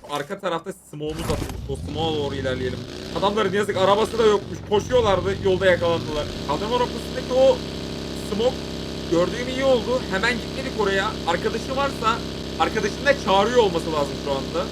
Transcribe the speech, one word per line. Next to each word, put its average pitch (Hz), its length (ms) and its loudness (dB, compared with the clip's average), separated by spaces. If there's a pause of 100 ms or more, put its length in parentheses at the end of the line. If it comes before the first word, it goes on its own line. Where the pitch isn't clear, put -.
arka 147 300 -6
tarafta 175 340 -4
smoke'umuz 156 580 -6
atılmış. - 380 -4
O 139 60 -2
smoke'a 156 420 -2
doğru 139 180 -2
ilerleyelim. 127 440 -2 (400)
Adamların 196 340 2
yazık 202 240 0
arabası 202 420 4
da 226 60 6
yokmuş. 190 320 4 (120)
Koşuyorlardı. 196 760 2
Yolda 190 220 2
yakalandılar. 165 600 2 (240)
Adam 202 220 0
ortasındaki 247 640 -2
o 269 220 8 (720)
smoke 233 260 0 (560)
gördüğüm 180 360 2
iyi 262 160 -2
oldu. 254 380 2 (100)
Hemen 220 220 0
gitmedik - 460 -6
oraya. 196 320 2 (160)
Arkadaşı 220 480 -2
varsa 233 440 0 (400)
arkadaşını 196 460 -2
da 277 200 2
çağırıyor 208 320 4
olması 170 360 2
lazım 143 220 0 (100)
şu 143 60 -2
anda. 135 400 -4